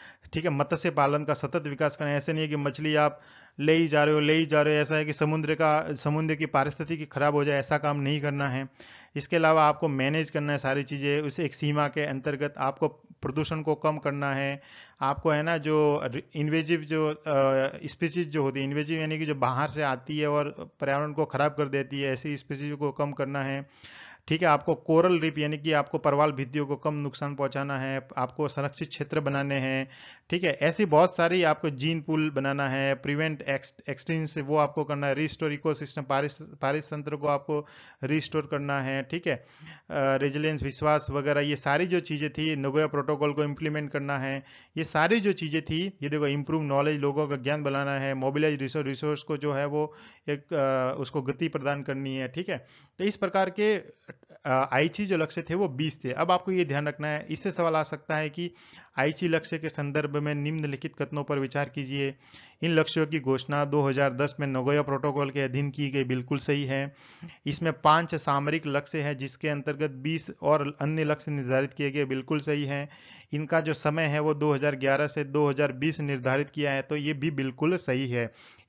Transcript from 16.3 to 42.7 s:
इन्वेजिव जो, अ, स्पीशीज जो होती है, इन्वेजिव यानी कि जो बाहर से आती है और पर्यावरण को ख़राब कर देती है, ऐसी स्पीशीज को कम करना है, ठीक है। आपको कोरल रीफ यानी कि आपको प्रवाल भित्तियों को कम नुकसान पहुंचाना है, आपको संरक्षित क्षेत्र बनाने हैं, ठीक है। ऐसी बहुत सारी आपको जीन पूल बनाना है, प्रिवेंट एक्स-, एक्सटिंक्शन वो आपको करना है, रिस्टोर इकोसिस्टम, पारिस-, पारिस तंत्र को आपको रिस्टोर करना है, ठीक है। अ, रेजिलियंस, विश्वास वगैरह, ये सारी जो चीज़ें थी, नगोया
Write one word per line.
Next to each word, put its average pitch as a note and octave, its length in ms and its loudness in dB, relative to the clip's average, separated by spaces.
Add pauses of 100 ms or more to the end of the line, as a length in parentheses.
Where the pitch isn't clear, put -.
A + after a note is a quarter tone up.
इन्वेजिव D#3 460 2
जो, D#3 280 0
अ, D3+ 140 -6 (600)
स्पीशीज D#3+ 440 -2
जो D3 140 0
होती C3+ 160 0
है, C3+ 60 0
इन्वेजिव D3+ 340 -2
यानी D#3 200 -2
कि D#3+ 60 -2
जो D3+ 100 0
बाहर C3 320 0
से D3+ 140 -4
आती C#3 380 -2
है D3+ 80 2
और D3 520 -2
पर्यावरण C#3+ 340 0
को D3+ 120 0
ख़राब C#3+ 260 0
कर C#3+ 160 0
देती C#3 340 -2
है, C3+ 120 0
ऐसी C#3+ 240 -4
स्पीशीज D3 380 -8
को C#3+ 160 -2
कम C#3+ 200 -2
करना C#3 320 -4
है, C#3 260 -6 (580)
ठीक D#3+ 140 2
है। F3+ 60 4
आपको D3+ 280 4
कोरल E3+ 440 6
रीफ D#3 180 0
यानी D3+ 200 -2
कि D3+ 140 -2
आपको D3 260 2
प्रवाल D3 340 4
भित्तियों C#3 340 -2
को C#3 100 -2
कम D3+ 180 -2
नुकसान C#3+ 420 -6
पहुंचाना C#3 440 -2
है, C3+ 280 -4 (100)
आपको C3 300 -2
संरक्षित C#3+ 420 -4
क्षेत्र D3+ 300 -2
बनाने C#3 360 -2
हैं, C3+ 340 -2 (400)
ठीक F3+ 140 -2
है। D3+ 180 2
ऐसी D#3+ 240 2
बहुत D#3+ 300 6
सारी F3 280 4
आपको D#3 260 2
जीन D3+ 320 -2
पूल D#3 300 0
बनाना C#3 380 0
है, C3+ 260 0
प्रिवेंट D3 460 -2
एक्स-, - 480 -6
एक्सटिंक्शन D#3+ 520 -4
वो C#3+ 160 0
आपको D3 260 2
करना C#3+ 240 -2
है, C#3 60 2
रिस्टोर D3+ 400 -2
इकोसिस्टम, D3 480 -4
पारिस-, C#3 400 -2
पारिस D3+ 440 -4
तंत्र D3 300 -6
को D3 120 -2
आपको D3 400 -2 (360)
रिस्टोर D3 480 -2
करना C#3+ 300 -2
है, C3+ 220 -2
ठीक E3+ 240 -6
है। C#3+ 80 2
अ, - 100 -14 (460)
रेजिलियंस, C#3+ 720 0
विश्वास D3 460 2
वगैरह, C#3+ 320 0
ये D3 140 0
सारी D3 320 0
जो F3 120 2
चीज़ें D3+ 300 -4
थी, D#3 260 -2
नगोया C#3 320 2